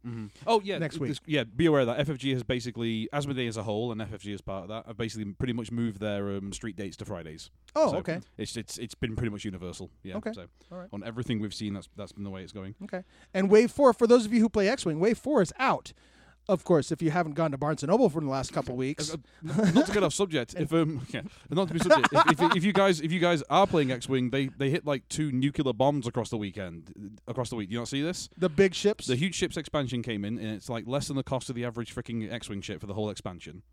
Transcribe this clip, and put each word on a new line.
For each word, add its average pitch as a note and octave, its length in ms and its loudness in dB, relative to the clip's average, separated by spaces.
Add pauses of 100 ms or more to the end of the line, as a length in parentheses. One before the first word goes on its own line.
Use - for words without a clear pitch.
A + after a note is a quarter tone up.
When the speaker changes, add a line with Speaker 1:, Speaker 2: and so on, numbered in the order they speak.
Speaker 1:
Mm-hmm. A2+ 200 -8 (220)
Oh, A3+ 160 4
yeah, F#3+ 160 -6
Speaker 2:
Next D#3 160 -4
Speaker 1:
th-, D#3+ 60 -6
Speaker 2:
week. B2+ 100 -2
Speaker 1:
this, C3+ 160 -6
yeah, D3 160 0
be A#2 240 2
aware D3 140 6
of A#2+ 60 4
that A#2+ 120 -2
F C#3+ 100 0
F C#3 80 -4
G C3+ 160 -2
has B2 80 -2
basically, A#2 720 -2
Asmodee C#3 340 -2
as A2+ 100 -6
a A2 60 -4
whole A2 280 -2
and G#2+ 100 -6
F G#2 100 -8
F G2+ 100 -12
G G2+ 120 -8
as F#2+ 80 -10
part G2 220 -8
of F#2 60 -14
that, A2 180 -10
have A2 100 -14
basically G#2+ 360 -6
pretty B2+ 200 -2
much A#2 180 -6
moved A#2 280 -2
their, G2+ 360 -2
um, G2 160 -6
street G2+ 240 -8
dates F#2+ 220 -8
to G#2 80 -10
Fridays. D#2+ 460 -12 (240)
Speaker 2:
Oh, D4 160 4
Speaker 1:
So - 60 -2
Speaker 2:
okay. E3+ 220 -4 (200)
Speaker 1:
it's, A2 180 -8
it's, - 220 -10
it's A#2 160 -10
been A2 200 -4
pretty A#2 140 -2
much G#2 160 -8
universal. F#2 460 -10 (100)
Yeah, F#2+ 160 -10
Speaker 2:
Okay. D#3 160 -8
Speaker 1:
so F2 140 -14 (240)
Speaker 2:
All F3+ 80 -14
right. F3+ 120 -16
Speaker 1:
on G2+ 120 -12
everything A#2 360 -4
we've G#2 140 -4
seen, G#2 220 -6
that's, G2 200 -12
that's G2+ 180 -12
been G2+ 100 -12
the G2 80 -8
way F#2+ 100 -10
it's F2+ 100 -14
going. G2+ 220 -12 (120)
Speaker 2:
Okay. F#3+ 180 -10 (320)
And F#3+ 160 4
Wave A3+ 180 8
four, C4+ 240 6
for A#3 140 4
those A#3+ 180 8
of G#3 80 -2
you A#3+ 60 6
who A3 100 6
play G3+ 180 4
X-Wing, F3 320 0
Wave G#3 200 4
four C4 240 4
is - 160 0
out. A#3 340 0 (560)
Of F#3+ 140 2
course, D#3+ 280 4
if E3 120 -4
you D#3 80 2
haven't D#3+ 220 0
gone D#3 180 0
to C3+ 60 -6
Barnes D3 260 -2
and C#3+ 80 2
Noble A#3 180 6
for D3+ 100 -2
the D3+ 80 -2
last C3+ 240 -2
couple C3+ 240 -4
weeks. D3 380 -2
Speaker 1:
Uh, E3 40 -8 (300)
uh, D#3+ 200 2
n-, D#3+ 80 6
not D4 100 8
to - 60 -4
get G#3 120 2
off D#3 80 2
subject, D#3 440 -2
Speaker 2:
<laughs> - 20 -8
Speaker 1:
if, D3+ 160 -2
um, D#3 340 2
<laughs> - 60 -12
yeah, B2 80 -4 (300)
not F3+ 160 2
to - 80 -6
be E3 40 0
subject, C4 320 4
if, E3+ 300 4
if, E3+ 160 4
if D#3+ 60 0
you G3 100 4
guys, F#3+ 260 6
if D#3 120 -2
you F3+ 80 0
guys E3 320 4
are F#3+ 160 6
playing D3 240 2
X-Wing, B2+ 400 0
they, C3+ 160 0
they C3+ 240 -2
hit, E3 120 -2
like, C#3+ 240 -4
two D#3 240 -2
nuclear C3 400 0
bombs C3 360 2
across A#2 240 -4
the A#2 60 -4
weekend, F#2 600 -8
uh, G#2 320 -14
across A#2+ 200 -4
the B2+ 40 -6
week. G#2 140 -4
Do G#2 40 -4
you A#2+ 60 -2
not A#2 100 -6
see C#3 120 -2
this? E3+ 260 -4 (120)
Speaker 2:
The F3+ 100 2
big F3+ 240 4
ships? - 320 0
Speaker 1:
The B2+ 100 2
huge E3 200 0
ships F3+ 200 -2
expansion C3 460 -2
came G#2 240 -4
in, A2 140 -6
and A2 160 -6
it's, F#2 120 -14
like, A#2 200 -6
less C3+ 220 -2
than C#3+ 60 -2
the C3+ 80 0
cost C3 280 -4
of A#2+ 40 -4
the A#2+ 80 -4
average A#2 300 -6
freaking A2+ 360 -6
X-Wing G#2+ 320 -8
ship F#2 200 -8
for G#2 60 -10
the G2 80 -6
whole G#2+ 160 -2
expansion. F2+ 500 -12 (120)